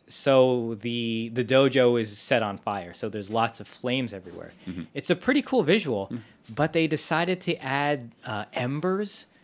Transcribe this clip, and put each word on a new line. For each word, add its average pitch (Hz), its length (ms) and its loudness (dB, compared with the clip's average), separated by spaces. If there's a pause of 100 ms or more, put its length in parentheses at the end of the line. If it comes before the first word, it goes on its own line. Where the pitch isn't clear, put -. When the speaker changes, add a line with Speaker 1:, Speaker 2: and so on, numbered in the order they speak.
Speaker 1:
so 127 680 4
the, 113 580 -4
the 123 120 -2
dojo 127 540 6
is 107 200 -4
set 120 240 2
on 101 160 -2
fire, 95 340 -4
so - 160 -8
there's 101 220 -8
lots 113 300 0
of 104 80 -16
flames 123 440 -4
everywhere. 87 400 -14 (140)
Speaker 2:
Mm-hmm. 87 160 -8 (100)
Speaker 1:
It's - 160 -8
a 170 80 2
pretty 285 240 0
cool 247 220 0
visual, 131 500 0
Speaker 2:
Mm. 120 80 -8 (340)
Speaker 1:
but 156 200 0
they 165 120 2
decided 170 560 0
to 170 220 -2
add, 139 460 -2 (160)
uh, 107 260 -6
embers 180 720 -4 (180)